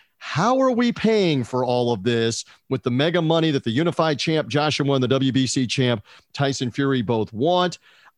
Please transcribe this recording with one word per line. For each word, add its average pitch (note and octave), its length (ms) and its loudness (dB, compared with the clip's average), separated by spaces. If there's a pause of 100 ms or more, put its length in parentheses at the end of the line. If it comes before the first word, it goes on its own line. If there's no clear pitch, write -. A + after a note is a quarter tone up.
(180)
how A3+ 400 0
are C4 120 2
we A#3+ 220 2
paying F#3 520 2
for B2+ 200 -2
all B2 280 2
of G2 100 -2
this A#2 420 0 (260)
with C3+ 120 -2
the B2+ 80 -2
mega D#3+ 300 0
money D#3+ 300 2
that C#3 140 -2
the A#2 60 -2
unified D#3+ 480 0
champ D#3 300 -2
Joshua C#3+ 460 0
and C3 80 2
the A#2+ 60 0
W C3 240 2
B C3 140 2
C B2+ 200 -2
champ A#2+ 360 0 (300)
Tyson C3+ 380 -4
Fury C3+ 320 0
both G#2+ 320 -2
want? F3 440 0 (400)